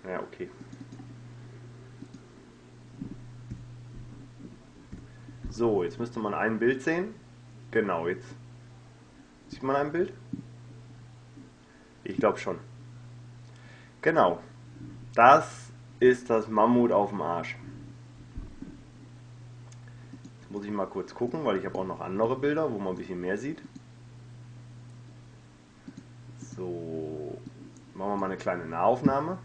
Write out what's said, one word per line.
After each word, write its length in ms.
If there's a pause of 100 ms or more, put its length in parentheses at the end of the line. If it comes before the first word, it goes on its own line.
Naja, 160
okay. 280 (4000)
So, 340
jetzt 160
müsste 220
man 120
ein 280
Bild 200
sehen. 320 (600)
Genau, 340
jetzt 300 (1120)
sieht 160
man 100
ein 160
Bild. 220 (1900)
Ich 120
glaub 220
schon. 200 (1400)
Genau. 400 (760)
Das 560 (260)
ist 320
das 160
Mammut 460
auf 180
dem 100
Arsch. 360 (2750)
Jetzt 120
muss 120
ich 60
mal 160
kurz 280
gucken, 300
weil 140
ich 80
habe 120
auch 80
noch 140
andere 380
Bilder, 340
wo 60
man 160
ein 20
bisschen 240
mehr 160
sieht. 240 (2750)
So, 1000 (560)
machen 180
wir 40
mal 100
eine 100
kleine 300
Nahaufnahme. 800